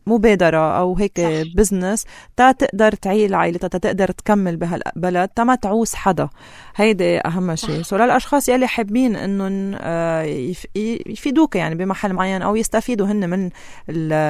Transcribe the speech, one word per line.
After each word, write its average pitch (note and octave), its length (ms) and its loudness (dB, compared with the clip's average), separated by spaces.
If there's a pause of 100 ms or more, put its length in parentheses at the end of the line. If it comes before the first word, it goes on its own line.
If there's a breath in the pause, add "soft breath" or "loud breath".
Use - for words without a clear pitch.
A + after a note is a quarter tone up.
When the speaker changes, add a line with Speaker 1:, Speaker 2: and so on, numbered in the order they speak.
Speaker 1:
مبادرة F#3 720 4
أو F3+ 180 0
هيك G3 240 -2
Speaker 2:
صح. D#3+ 340 -2
Speaker 1:
business G3 500 0 (320 loud breath)
تا B3+ 140 6
تقدر G#3+ 400 2
تعيل G3+ 420 0
عائلتها، E3+ 340 0
تا F3+ 100 -4
تقدر F#3+ 340 0
تكمل F#3+ 460 0
بهالبلد، F3+ 720 -2
تا A#3 140 -2
ما B3+ 120 4
تعوز A3 380 0
حدا. D#3 360 0 (460 loud breath)
هيدي F#3 440 2
أهم F3 360 -2
شي. D#3+ 280 -4
Speaker 2:
صح. - 60 -10
Speaker 1:
سو، G#3 60 -2
للأشخاص B3+ 540 2
يلي B3+ 180 2
حابين A3+ 480 0
إنه G3 320 -4
ن-، G3 340 -6
آه، E3 420 -2
يف-، D3 420 -6 (100)
ي-، A3 300 -4
يفيدوك، C#4+ 500 0
يعني، D#3+ 200 -2
بمحل F#3+ 380 -4
معين F#3 280 -2
أو F#3+ 140 0
يستفيدوا A3 520 0
هن G3+ 220 0
من F#3 160 -2 (440 loud breath)
ال-، D#3 240 -2 (160)